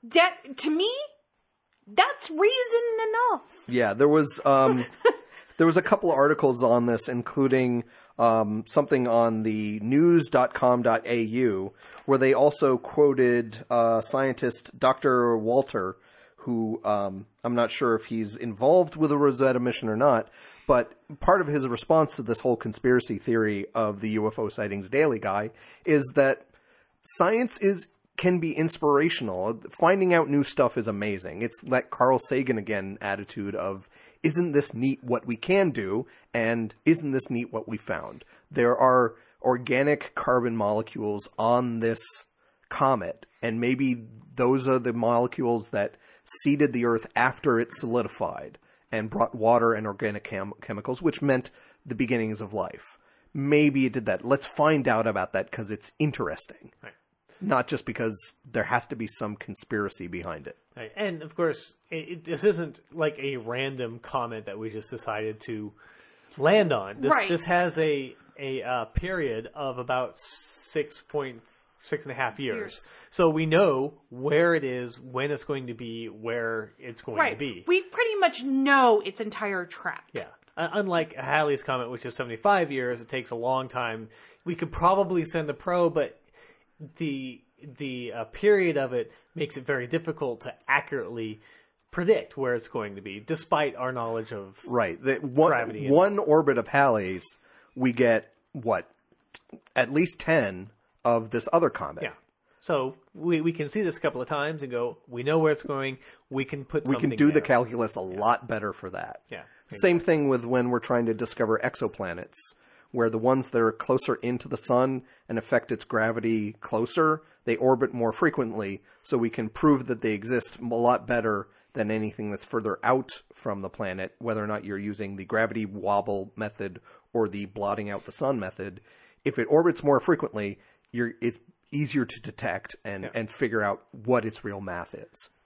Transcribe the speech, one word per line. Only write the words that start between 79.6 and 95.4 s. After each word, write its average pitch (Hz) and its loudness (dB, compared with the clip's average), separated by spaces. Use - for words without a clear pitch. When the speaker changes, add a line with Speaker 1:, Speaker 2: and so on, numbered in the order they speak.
Speaker 1:
track. - -12
Speaker 3:
Yeah. 98 -10
Uh, 165 -4
unlike 175 -2
Halley's 139 0
Comet, 123 -4
which 123 -10
is 120 -10
seventy-five 143 0
years, 127 -4
it 113 -18
takes 127 -8
a 120 -8
long 127 -2
time. 113 -6
We 175 -6
could 165 -8
probably 180 2
send 160 -4
a 139 -4
probe, 175 0
but 147 -2
the, 135 -6
the, 127 -10
uh, 113 -6
period 190 2
of 135 -2
it 120 -4
makes 160 -6
it 131 -12
very 127 -2
difficult 143 -4
to 127 -12
accurately 117 -2
predict 175 0
where 131 0
it's 117 -6
going 104 -8
to 98 -12
be, 101 -12
despite 151 -2
our 127 -4
knowledge 113 -6
of 98 -12
Speaker 2:
Right. 107 -2
The 135 0
one, 147 2